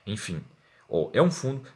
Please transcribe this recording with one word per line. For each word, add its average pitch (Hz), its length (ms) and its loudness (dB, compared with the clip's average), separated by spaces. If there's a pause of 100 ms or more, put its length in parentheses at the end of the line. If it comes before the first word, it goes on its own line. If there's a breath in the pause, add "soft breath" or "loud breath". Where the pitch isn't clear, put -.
enfim. 98 380 -6 (480 soft breath)
Ó, 80 200 2
é 139 100 6
um 180 80 6
fundo 135 320 -4 (140)